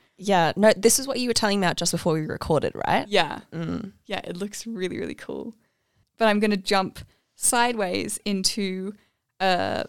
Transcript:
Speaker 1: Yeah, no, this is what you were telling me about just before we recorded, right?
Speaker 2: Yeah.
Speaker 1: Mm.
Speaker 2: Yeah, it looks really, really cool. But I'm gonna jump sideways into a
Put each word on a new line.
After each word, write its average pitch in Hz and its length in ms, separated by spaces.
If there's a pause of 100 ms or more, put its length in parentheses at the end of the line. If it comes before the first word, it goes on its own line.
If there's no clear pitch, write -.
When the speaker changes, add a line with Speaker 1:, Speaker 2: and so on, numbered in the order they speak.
(180)
Speaker 1:
Yeah, 180 380
no, 214 220
this 226 220
is 269 80
what 247 120
you 247 100
were 226 40
telling 202 260
me 185 80
about 170 80
just - 160
before 170 220
we 160 80
recorded, - 500 (160)
right? - 220
Speaker 2:
Yeah. 180 320 (100)
Speaker 1:
Mm. 170 400 (140)
Speaker 2:
Yeah, 190 180
it 175 140
looks 202 280
really, 185 320
really - 180
cool. - 380 (640)
But 226 120
I'm 208 100
gonna 208 160
jump 190 440 (360)
sideways 214 880
into 190 680 (480)
a 180 480